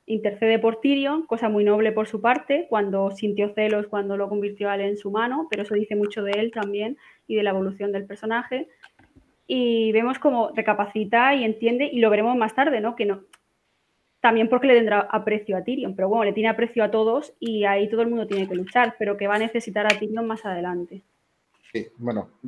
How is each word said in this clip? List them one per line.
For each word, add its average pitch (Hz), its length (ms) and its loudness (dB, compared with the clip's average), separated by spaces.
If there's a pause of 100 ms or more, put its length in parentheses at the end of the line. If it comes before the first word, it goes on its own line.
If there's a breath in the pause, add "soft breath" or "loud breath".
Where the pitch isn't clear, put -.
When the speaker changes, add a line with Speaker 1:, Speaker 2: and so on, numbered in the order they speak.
Speaker 1:
intercede 220 520 0
por 226 220 0
Tyrion, 277 440 0
cosa 233 220 -2
muy 208 160 2
noble 214 300 4
por 220 120 0
su 214 140 -8
parte, 285 500 2
cuando 196 420 0
sintió 202 420 -2
celos, 214 340 0
cuando 202 300 -4
lo 202 100 -2
convirtió 202 420 -4
a 202 60 -2
él 196 60 -2
en 202 160 -2
su 202 120 -10
mano, 247 400 -2
pero 202 140 -4
eso 208 100 -6
dice 208 220 -2
mucho 208 260 -2
de 196 120 -4
él 220 180 0
también 208 460 -6 (300 soft breath)
y 220 100 -4
de 208 60 0
la 196 80 0
evolución 196 420 -4
del 196 120 -6
personaje. 226 600 -6 (800 soft breath)
Y 233 460 2
vemos 240 260 0
cómo 247 340 2
recapacita 214 840 2
y 247 100 0
entiende, 233 400 0
y 262 160 -2
lo 220 80 6
veremos 220 260 4
más 220 200 0
tarde, 269 260 2
¿no? 233 160 -4
Que 226 80 -2
no, 196 160 -2 (1000)
también 226 300 4
porque 247 180 2
le 247 80 8
tendrá 208 240 4
aprecio 208 580 -2
a 180 60 -6
Tyrion, 240 320 -6
pero 190 140 0
bueno, 220 160 2
le 196 80 0
tiene 220 160 0
aprecio 226 340 0
a 208 80 0
todos 226 480 0
y 220 240 -2
ahí 202 260 2
todo 226 140 0
el 233 60 0
mundo 226 180 -2
tiene 196 200 -2
que 190 80 -8
luchar, 233 440 0
pero 202 180 -2
que 202 100 -2
va 202 80 2
a 214 40 2
necesitar 220 460 -2
a 202 120 4
Tyrion 220 300 -4
más 220 180 -6
adelante. 180 560 -6 (720)
Speaker 2:
Sí, 110 140 -6 (100)
bueno, 113 320 -6 (180)